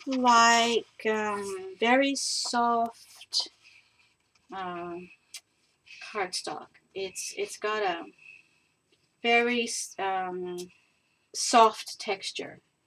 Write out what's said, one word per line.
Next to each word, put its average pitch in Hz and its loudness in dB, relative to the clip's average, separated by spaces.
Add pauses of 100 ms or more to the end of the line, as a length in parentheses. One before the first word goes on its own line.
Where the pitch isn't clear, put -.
like, 233 4
um, 202 -4
very 269 4
soft, - -2 (1040)
um, 175 -10 (1040)
cardstock. 180 -6 (260)
It's, 190 -8
it's - -6
got 214 -2
a 339 -2 (1160)
very 240 4
s-, - -8
um, 185 -4 (760)
soft - 4
texture. - -8 (280)